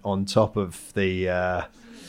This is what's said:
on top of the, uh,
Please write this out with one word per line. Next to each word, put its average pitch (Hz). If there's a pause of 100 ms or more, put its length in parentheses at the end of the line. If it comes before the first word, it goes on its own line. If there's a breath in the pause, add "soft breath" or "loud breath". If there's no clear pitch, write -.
on 98
top 104
of 95
the, 92
uh, 90 (460 loud breath)